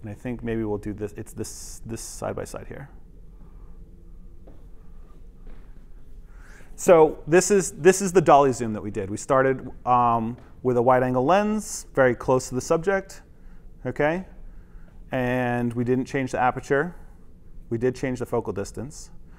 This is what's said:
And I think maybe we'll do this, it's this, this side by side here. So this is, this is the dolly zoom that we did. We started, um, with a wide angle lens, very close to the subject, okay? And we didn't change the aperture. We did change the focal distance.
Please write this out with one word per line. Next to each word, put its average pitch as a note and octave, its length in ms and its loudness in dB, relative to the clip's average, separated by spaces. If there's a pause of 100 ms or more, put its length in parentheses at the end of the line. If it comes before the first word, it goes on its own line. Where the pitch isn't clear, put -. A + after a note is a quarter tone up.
And G#2+ 80 -12
I G2+ 40 -10
think A#2 300 -8
maybe A2+ 200 -2
we'll G#2 120 -2
do G#2 160 -6
this, G2+ 240 -8
it's A2+ 160 -12
this, - 540 -12
this A2 160 -10
side - 340 -8
by F#2 80 -8
side - 240 -12
here. - 220 -14 (3750)
So D#3+ 520 8
this E3 240 4
is, G3 220 2
this F#3 300 4
is F#3 100 -2
the F#3 80 8
dolly C#3+ 320 8
zoom A2+ 220 -2
that G2 80 -6
we G#2 80 -6
did. G#2 180 -4
We G#2 80 -6
started, C3 540 2 (160)
um, A#2+ 500 2 (260)
with B2+ 140 2
a A#2+ 60 4
wide B2+ 220 6
angle B2+ 200 2
lens, G#3 720 0
very B2+ 200 6
close B2+ 340 0
to B2+ 80 -10
the B2+ 40 0
subject, F#3+ 600 -2 (640)
okay? D3+ 420 0 (840)
And B2 600 0
we A#2+ 100 -2
didn't B2+ 220 2
change C3+ 260 -2
the - 80 0
aperture. C#3 560 2 (720)
We A#2 80 -2
did B2 160 0
change B2+ 240 -4
the A#2+ 80 -4
focal A2+ 260 -2
distance. G2+ 580 -10 (280)